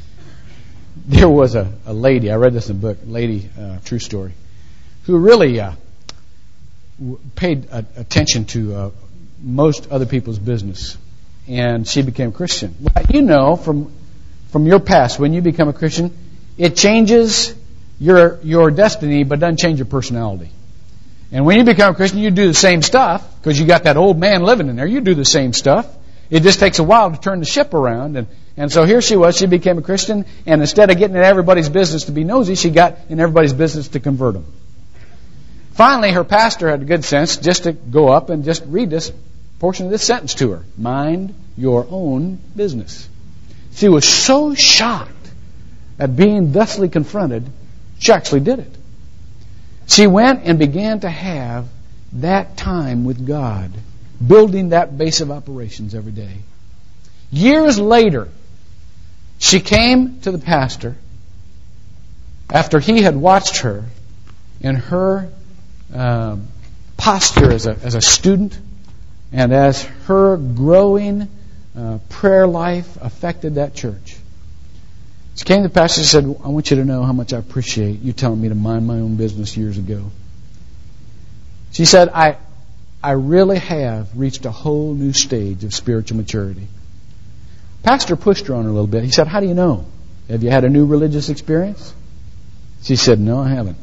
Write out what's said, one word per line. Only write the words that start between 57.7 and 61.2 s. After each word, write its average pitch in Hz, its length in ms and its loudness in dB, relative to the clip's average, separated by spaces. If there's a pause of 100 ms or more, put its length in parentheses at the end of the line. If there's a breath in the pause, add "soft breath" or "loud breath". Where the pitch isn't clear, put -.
later, 208 480 4 (1080)
she - 220 0
came 247 640 2
to 196 100 -6
the 175 80 -6
pastor 131 560 -2 (1500)